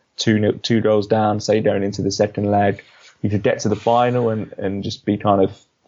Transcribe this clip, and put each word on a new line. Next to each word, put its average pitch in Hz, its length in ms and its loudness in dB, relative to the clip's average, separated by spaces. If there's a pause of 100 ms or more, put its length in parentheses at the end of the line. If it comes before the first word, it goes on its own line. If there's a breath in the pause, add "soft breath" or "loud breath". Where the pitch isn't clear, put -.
(160)
two 107 240 0
nil, 104 140 2
two - 260 -2
goals 107 280 2
down, 107 340 0
say, 110 180 2
going 101 240 0
into 101 180 -4
the 98 100 -2
second 104 380 -2
leg. 101 340 0 (380 soft breath)
You 101 80 -2
could 104 140 0
get 120 180 0
to 110 80 -2
the 104 60 0
final 120 540 0
and, 110 280 -6
and 98 260 -6
just - 200 -10
be 101 140 0
kind 98 260 2
of 95 160 -2 (280)